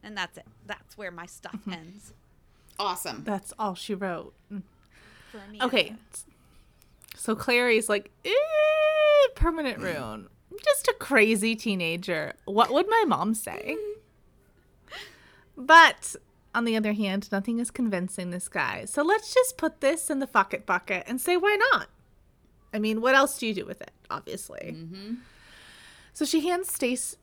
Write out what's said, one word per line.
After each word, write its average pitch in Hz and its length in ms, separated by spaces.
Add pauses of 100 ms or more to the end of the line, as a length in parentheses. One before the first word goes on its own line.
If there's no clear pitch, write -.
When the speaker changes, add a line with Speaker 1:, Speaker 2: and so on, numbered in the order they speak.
Speaker 1:
And 214 120
that's 185 220
it. - 80 (220)
That's - 280
where 202 140
my 175 160
stuff - 360
Speaker 2:
Mm-hmm. 185 120
Speaker 1:
ends. 175 400 (640)
Speaker 3:
Awesome. 175 460
Speaker 2:
That's 196 340
all 202 160
she 202 220
wrote. 180 400 (180)
Mm. 196 80 (720)
Speaker 1:
For 214 100 (100)
me, 214 80
Speaker 2:
Okay. 247 300
Speaker 1:
that's - 380
it. - 60 (880)
Speaker 2:
So 220 160
Clary's 240 540
like, 208 220 (120)
"Eh, 349 80 (1040)
permanent 311 460
rune. 123 500 (360)
Just 571 240
a 427 100
crazy 220 560
teenager. 175 800 (120)
What 226 260
would 339 180
my 453 180
mom 214 260
say?" - 440 (1800)
But 302 580 (400)
on 233 100
the 226 100
other 214 180
hand, 202 380
nothing 214 280
is 240 120
convincing 185 580
this 180 180
guy. 120 380
So - 180
let's 415 300
just 508 240
put 311 240
this 302 280
in 277 100
the 269 80
fuck - 260
it - 120
bucket 185 420
and 254 120
say, 359 180
"Why 403 200 (140)
not?" 359 180 (840)
I 220 60
mean, 220 220
what 254 140
else 277 220
do 233 100
you 220 60
do 185 120
with - 160
it, - 100 (180)
obviously? - 680
Speaker 3:
Mm-hmm. 190 380 (1000)
Speaker 2:
So 302 120
she 311 220
hands 359 240
Stace - 520